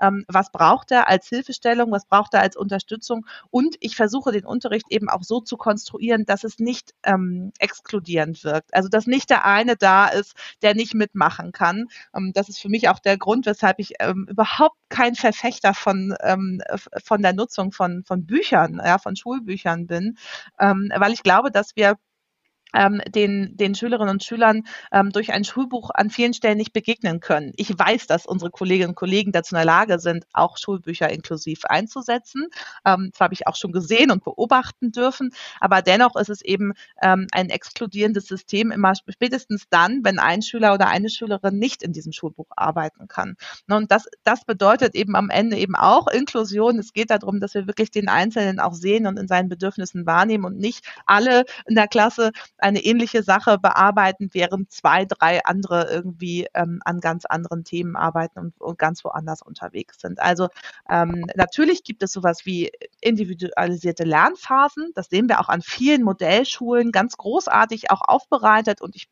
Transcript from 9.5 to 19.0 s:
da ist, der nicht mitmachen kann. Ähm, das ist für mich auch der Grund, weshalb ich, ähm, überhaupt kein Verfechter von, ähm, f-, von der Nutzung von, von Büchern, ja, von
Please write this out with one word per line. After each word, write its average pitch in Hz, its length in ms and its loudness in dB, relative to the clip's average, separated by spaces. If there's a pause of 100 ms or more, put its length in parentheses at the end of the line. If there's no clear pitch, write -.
da 196 320 6
ist, - 260 -4 (280)
der 208 120 4
nicht 226 200 -4
mitmachen 180 580 -2
kann. 196 340 0 (280)
Ähm, 190 200 -6
das 196 140 0
ist 202 100 -16
für 202 100 -14
mich 220 200 2
auch 185 100 2
der 196 200 0
Grund, 226 280 -2
weshalb 202 320 0
ich, - 220 -10
ähm, 190 280 -4
überhaupt 220 480 2 (120)
kein 240 260 0
Verfechter 220 600 0
von, 196 480 -2
ähm, 190 440 -2
f-, - 220 -8 (160)
von 202 180 0
der 185 100 4
Nutzung 196 400 -4
von, 180 320 -4
von 180 220 -4
Büchern, 180 580 0
ja, 180 140 4
von 190 180 -8